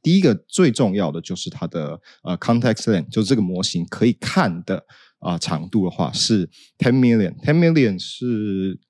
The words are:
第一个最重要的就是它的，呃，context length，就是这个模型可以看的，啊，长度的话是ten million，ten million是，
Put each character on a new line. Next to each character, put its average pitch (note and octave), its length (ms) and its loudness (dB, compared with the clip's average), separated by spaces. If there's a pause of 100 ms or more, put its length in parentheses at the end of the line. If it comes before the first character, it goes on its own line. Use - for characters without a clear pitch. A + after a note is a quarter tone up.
第 E3+ 120 4
一 G3 60 4
个 B2+ 140 4 (120)
最 F3 220 2
重 A2 240 0
要 F#2+ 160 0
的 D#2+ 120 -8
就 F#2 140 -10
是 - 140 -10
它 - 160 -10
的， D#2 340 -8 (220)
呃， F2+ 160 -6
context A#2 460 0
length， G2 260 0
就 - 100 -4
是 G#2 80 0
这 C3+ 80 2
个 G#2+ 60 2
模 F2+ 220 -2
型 E2+ 220 -4
可 - 200 -2
以 A#2+ 80 4
看 F#2 500 -2
的， F#2 220 -6 (320)
啊， E2+ 220 -4
长 D#2+ 280 -6
度 G2 180 0
的 F2 40 -2
话 D#2+ 240 -4
是 G2 340 0 (300)
ten B2 160 2
million，ten A#2+ 640 2
million D#3 400 4
是， G2 800 -4 (100)